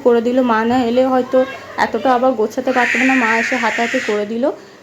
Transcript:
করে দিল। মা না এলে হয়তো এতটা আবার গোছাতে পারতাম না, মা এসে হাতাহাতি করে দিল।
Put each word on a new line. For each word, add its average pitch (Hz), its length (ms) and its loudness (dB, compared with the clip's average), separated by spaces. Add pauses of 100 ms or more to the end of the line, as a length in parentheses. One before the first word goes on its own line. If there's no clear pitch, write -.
করে 240 160 4
দিল। 247 200 0
মা 233 180 2 (100)
না 247 80 2 (120)
এলে 247 160 2
হয়তো 254 320 0 (400)
এতটা 233 400 -2
আবার 254 220 2
গোছাতে 254 380 -2
পারতাম 240 320 0
না, 269 60 2
মা 226 240 0
এসে 233 160 -2
হাতাহাতি 233 520 -2
করে 208 180 -2
দিল। 226 180 -4 (400)